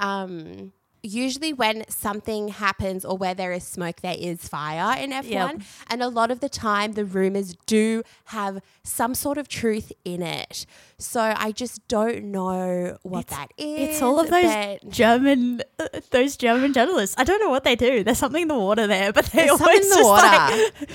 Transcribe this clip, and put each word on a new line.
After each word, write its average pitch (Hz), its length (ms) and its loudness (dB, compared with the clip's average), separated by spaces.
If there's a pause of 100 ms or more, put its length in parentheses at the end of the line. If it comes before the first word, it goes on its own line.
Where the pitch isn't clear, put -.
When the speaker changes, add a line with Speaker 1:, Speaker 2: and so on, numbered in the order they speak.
Speaker 1:
um, 190 720 -8 (320)
usually 262 460 -6
when 220 380 -2
something 208 580 -6
happens 190 560 -6
or 190 140 -6
where 185 160 -4
there 185 180 -6
is 175 140 -8
smoke, 175 340 -8
there 180 180 -8
is 170 300 -8
fire 160 500 -4
in 269 140 -8
F 269 140 -6
one. 196 320 -4
Speaker 2:
Yep. 208 40 -14 (280)
Speaker 1:
And 240 140 -4
a 247 40 -2
lot 233 240 0
of 247 80 -4
the 285 80 -4
time, 214 460 -2
the 208 100 -4
rumours 190 520 -2 (100)
do 220 380 2 (220)
have 196 360 -8 (240)
some - 280 -4
sort 285 240 -4
of 285 120 -10
truth 214 420 -4 (140)
in 175 160 -8
it. - 440 -8 (320)
So 220 380 -2
I 220 160 -4
just - 380 -10
don't 214 420 -2
know 185 720 -4
what 185 200 -8
Speaker 2:
It's, - 120 -12
Speaker 1:
that 139 220 -12
is. 302 320 -6
Speaker 2:
it's 311 120 -2
all 269 160 2
of 320 120 2
those 349 160 4
Speaker 1:
but 208 440 -2
Speaker 2:
German, 247 720 2 (160)
uh, 320 100 -4 (240)
those 262 260 2
German 254 340 2
journalists. 254 460 2
I 254 80 2
don't 392 160 2
know 392 80 2
what 262 160 0
they 254 100 4
do. 240 300 2
There's 226 140 2
something 294 240 -2
in 320 40 -2
the 294 120 0
water 208 280 2
there, 196 240 0
but - 140 2
they 240 200 2
Speaker 1:
There's 285 120 4
something 311 100 4
Speaker 2:
always 392 160 8
Speaker 1:
in 392 60 2
the 392 80 8
Speaker 2:
just, 277 80 10
Speaker 1:
water. 202 220 10
Speaker 2:
like, 392 680 4